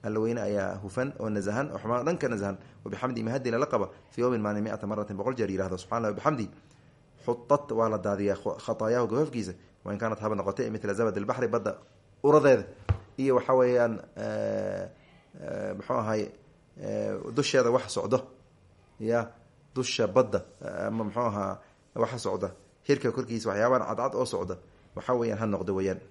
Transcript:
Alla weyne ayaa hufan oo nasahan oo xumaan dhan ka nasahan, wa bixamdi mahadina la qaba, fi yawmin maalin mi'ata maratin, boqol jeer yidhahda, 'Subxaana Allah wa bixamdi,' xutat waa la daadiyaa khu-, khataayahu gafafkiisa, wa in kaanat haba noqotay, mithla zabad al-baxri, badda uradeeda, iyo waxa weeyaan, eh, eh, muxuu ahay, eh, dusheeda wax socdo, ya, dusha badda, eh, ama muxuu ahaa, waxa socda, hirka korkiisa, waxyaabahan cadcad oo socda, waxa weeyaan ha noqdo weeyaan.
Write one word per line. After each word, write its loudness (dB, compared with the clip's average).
Alla 0
weyne 0
ayaa 0
hufan -4
oo -4
nasahan -2
oo -8
xumaan -2
dhan 0
ka 0
nasahan, -2
wa -8
bixamdi -4
mahadina -2
la 2
qaba, 0
fi -8
yawmin 2
maalin 0
mi'ata -6
maratin, -4
boqol -2
jeer 0
yidhahda, -2
'Subxaana -4
Allah 0
wa -4
bixamdi,' 0
xutat 0
waa 2
la 0
daadiyaa 0
khu-, -6
khataayahu 0
gafafkiisa, -2
wa -6
in -4
kaanat -4
haba 0
noqotay, -2
mithla -4
zabad 0
al-baxri, 0
badda 0
uradeeda, 8
iyo 4
waxa 2
weeyaan, 4
eh, -4
eh, -6
muxuu -4
ahay, 0
eh, -4
dusheeda 4
wax 2
socdo, 0
ya, 0
dusha 0
badda, 2
eh, -6
ama -2
muxuu -4
ahaa, -2
waxa 0
socda, -2
hirka 2
korkiisa, -4
waxyaabahan 4
cadcad -2
oo 2
socda, -4
waxa 0
weeyaan 0
ha -2
noqdo -2
weeyaan. 0